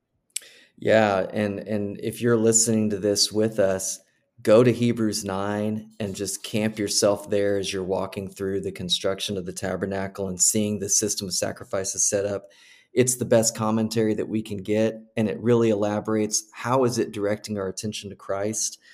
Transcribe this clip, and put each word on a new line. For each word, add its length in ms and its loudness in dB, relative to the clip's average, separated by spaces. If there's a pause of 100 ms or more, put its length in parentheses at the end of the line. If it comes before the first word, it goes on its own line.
(800)
Yeah, 540 4
and, 280 -2
and 400 -4
if 200 -6
you're 160 4
listening 540 4
to 80 -2
this 340 0
with 260 0
us, 400 0 (440)
go 200 8
to 80 6
Hebrews 540 0
nine 720 -2
and 160 -4
just 300 -8
camp 340 -2
yourself 520 2
there 260 2
as 160 -4
you're 100 -4
walking 460 -4
through 320 -4
the 100 -6
construction 680 -4
of 80 -6
the 80 -8
tabernacle 760 -4
and 100 -6
seeing 400 2
the 120 -4
system 380 -2
of 40 -8
sacrifices 760 -4
set 200 0
up. 240 -6 (420)
It's 240 2
the 80 -4
best 320 4
commentary 560 0
that 160 -4
we 140 -2
can 160 -8
get, 420 0 (160)
and 140 2
it 100 -6
really 300 4
elaborates 840 0
how 320 0
is 140 2
it 140 0
directing 460 -4
our 100 -4
attention 420 -8
to 60 -14
Christ. 640 -4 (160)